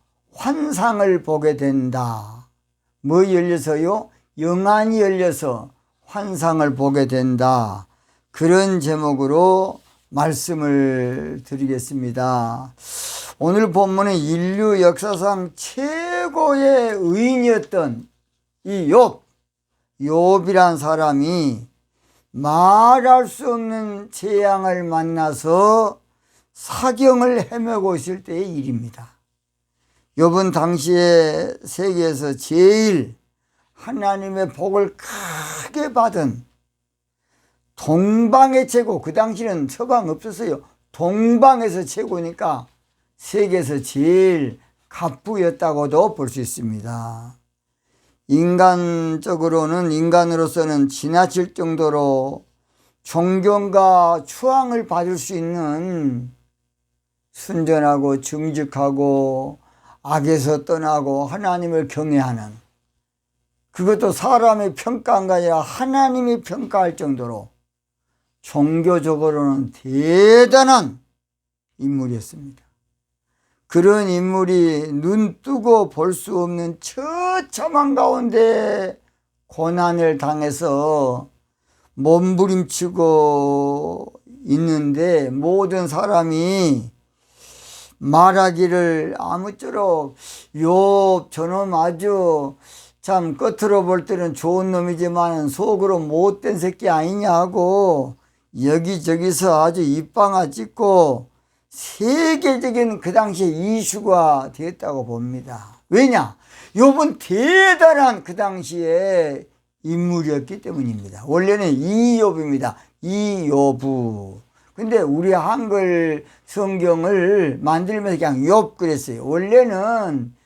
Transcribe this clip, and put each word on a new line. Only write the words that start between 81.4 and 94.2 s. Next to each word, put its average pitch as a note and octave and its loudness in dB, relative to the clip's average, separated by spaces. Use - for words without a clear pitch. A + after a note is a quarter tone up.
몸부림치고 D#3+ 0
있는데 D3+ 0
모든 F3 0
사람이 E3 0
말하기를 F3 2
아무쪼록 F#3 -4
"욥 F#3+ 2
저놈 F3+ -4
아주 E3+ 0
참 F3 -2
겉으로 G#3 0
볼 F3+ -2
때는 F3 -4